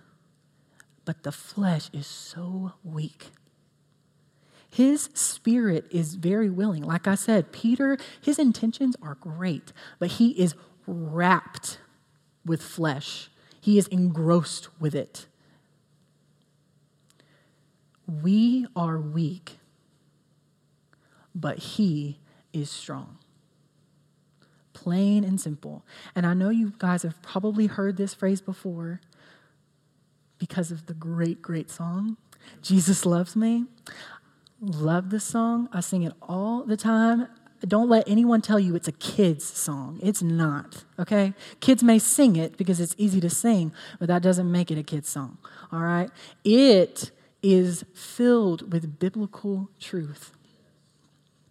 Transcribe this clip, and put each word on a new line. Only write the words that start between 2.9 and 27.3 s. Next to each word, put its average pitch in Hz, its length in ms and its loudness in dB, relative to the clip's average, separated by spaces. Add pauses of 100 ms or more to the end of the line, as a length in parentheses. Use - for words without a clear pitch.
His 277 420 2
spirit 226 800 0
is 165 240 -2
very 196 340 0
willing. 185 340 -2
Like 160 240 -2
I 196 80 2
said, 196 380 0
Peter, 269 460 0 (200)
his 294 200 -2
intentions 247 640 0
are 147 140 -12
great, 165 580 -6 (240)
but 180 140 -2
he 233 180 4 (100)
is 175 140 2 (320)
wrapped 170 920 -2 (680)
with 165 160 -2
flesh. - 680 -6 (300)
He 208 160 4
is 196 120 4
engrossed 170 800 0 (120)
with 151 140 -2
it. - 320 -8 (2750)
We 214 680 2
are 165 240 -2
weak, 156 600 -6 (1800)
but 156 240 -6
he 151 640 -4 (340)
is 147 160 -6
strong. - 480 -14 (1500)
Plain 202 500 0
and 190 180 -2
simple. 151 440 -10 (280)
And 175 140 0
I 175 80 2
know 185 140 0
you 220 280 0
guys 180 280 -2
have 165 180 -8
probably 214 440 -2